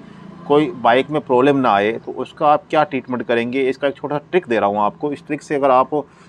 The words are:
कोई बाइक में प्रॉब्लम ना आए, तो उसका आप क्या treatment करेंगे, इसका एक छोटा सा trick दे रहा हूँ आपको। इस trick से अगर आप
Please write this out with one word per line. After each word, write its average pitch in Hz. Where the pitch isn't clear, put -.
कोई 147
बाइक 123
में 151
प्रॉब्लम 135
ना 127
आए, 101
तो 120
उसका 131
आप 147
क्या 156
treatment 127
करेंगे, 120
इसका 131
एक 135
छोटा 147
सा 143
trick 180
दे 113
रहा 101
हूँ 104
आपको। 104
इस -
trick 147
से -
अगर 139
आप 127